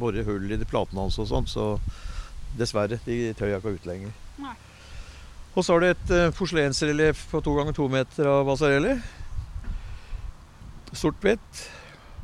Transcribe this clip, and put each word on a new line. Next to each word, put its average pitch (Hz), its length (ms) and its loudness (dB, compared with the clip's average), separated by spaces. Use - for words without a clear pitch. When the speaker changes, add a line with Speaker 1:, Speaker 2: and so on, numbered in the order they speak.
Speaker 1:
bore 113 240 0
hull 101 240 -2
i 107 120 0
de - 80 -2
platene 98 360 0
hans 95 160 0
og 107 80 -2
sånt, 127 240 2
så 107 220 0
dessverre, 110 460 0
de 120 140 -2
tør 104 140 0
jeg 98 80 -2
ikke 104 140 -4
å - 20 -6
ut 85 120 -10
lenger. 95 260 -8
Speaker 2:
Nei. 269 140 -10
Speaker 1:
Og 185 120 2
så 180 80 6
har 170 80 8
du 180 80 6
et, - 240 0
eh, 175 200 6
porselensrelief 151 960 2
på 156 140 0
to 147 140 2
ganger 143 180 0
to 143 140 2
meter 131 400 2
av 139 180 6
Vasarely. 143 460 4
Sort-hvitt. - 720 0